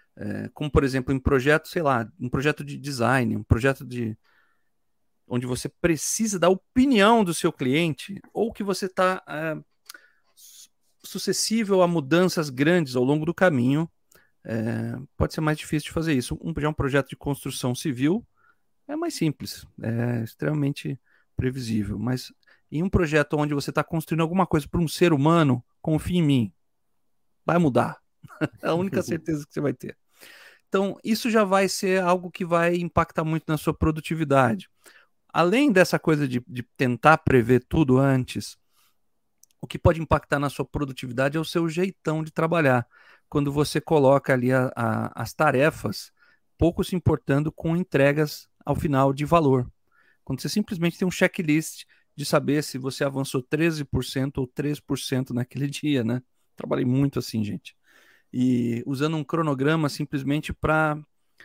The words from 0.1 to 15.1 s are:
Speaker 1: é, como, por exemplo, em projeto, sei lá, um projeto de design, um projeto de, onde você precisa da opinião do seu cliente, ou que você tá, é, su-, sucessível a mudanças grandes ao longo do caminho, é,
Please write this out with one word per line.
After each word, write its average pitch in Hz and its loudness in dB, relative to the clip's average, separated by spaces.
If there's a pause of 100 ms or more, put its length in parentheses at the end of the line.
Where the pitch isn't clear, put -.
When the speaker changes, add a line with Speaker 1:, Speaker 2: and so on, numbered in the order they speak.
Speaker 1:
é, 104 -8
como, 151 -8
por 147 4
exemplo, 131 -2
em 135 -2
projeto, 143 0
sei - -4
lá, 123 0 (100)
um 127 -6
projeto 147 -2
de 139 -12
design, 127 0
um 107 -6
projeto 131 0
de, 120 -8 (1120)
onde 123 -4
você 123 -6
precisa 185 -2
da 170 4
opinião 226 4
do 170 0
seu 160 0
cliente, 143 -2 (100)
ou 214 -4
que - -10
você 196 -4
tá, 185 -2
é, 156 -6 (800)
su-, - -20 (340)
sucessível 196 0
a 175 6
mudanças 165 2
grandes 139 2
ao 127 4
longo 147 2
do 170 -2
caminho, 147 2 (540)
é, 113 -4 (220)